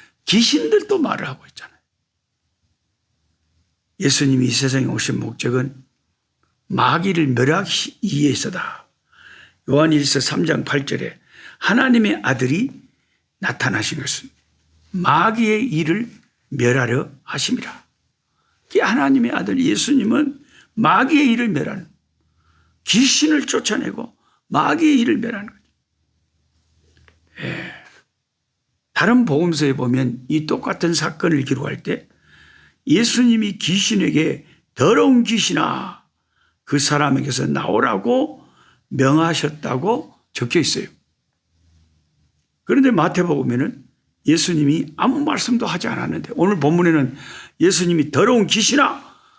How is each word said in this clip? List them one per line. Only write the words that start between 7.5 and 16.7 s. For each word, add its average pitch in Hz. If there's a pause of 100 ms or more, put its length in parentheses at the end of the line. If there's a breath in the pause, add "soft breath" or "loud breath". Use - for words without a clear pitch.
위해서다. 143 (840 soft breath)
요한 156
일 147
서 139
삼 165
장 139
팔 143
절에 - (400 loud breath)
하나님의 240
아들이 135 (680)
나타나신 127
것은 - (640)
마귀의 214
일을 170 (380)
멸하려 123 (140)